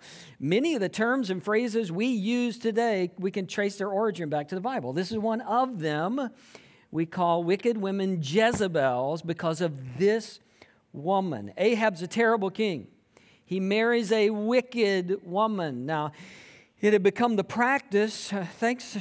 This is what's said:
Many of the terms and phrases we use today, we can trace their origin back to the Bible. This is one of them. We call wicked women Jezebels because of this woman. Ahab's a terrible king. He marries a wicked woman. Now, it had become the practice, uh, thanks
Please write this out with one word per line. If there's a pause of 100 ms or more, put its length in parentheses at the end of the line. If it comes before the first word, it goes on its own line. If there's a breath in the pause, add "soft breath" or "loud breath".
(380 loud breath)
Many
of
the
terms
and
phrases
we
use
today,
we
can
trace
their
origin
back
to
the
Bible.
This
is
one
of
them. (640 loud breath)
We
call
wicked
women
Jezebels
because
of
this (500 soft breath)
woman.
Ahab's
a
terrible
king. (580 soft breath)
He
marries
a
wicked
woman.
Now, (680 loud breath)
it
had
become
the
practice,
uh, (100)
thanks